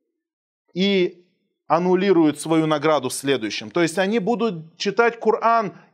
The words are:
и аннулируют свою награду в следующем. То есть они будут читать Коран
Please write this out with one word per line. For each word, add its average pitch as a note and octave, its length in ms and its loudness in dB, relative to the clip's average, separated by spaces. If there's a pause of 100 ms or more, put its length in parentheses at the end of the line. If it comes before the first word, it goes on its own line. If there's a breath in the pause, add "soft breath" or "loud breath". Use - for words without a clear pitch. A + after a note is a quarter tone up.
(720)
и F#3+ 500 0 (440)
аннулируют F3 760 2
свою D#3+ 260 0
награду D3 400 0
в B2 60 -8
следующем. A2 580 -4
То F3 100 0
есть E3 160 -2
они G3+ 220 0
будут F#3+ 560 -4
читать A3+ 420 0
Коран A3 600 0 (160 loud breath)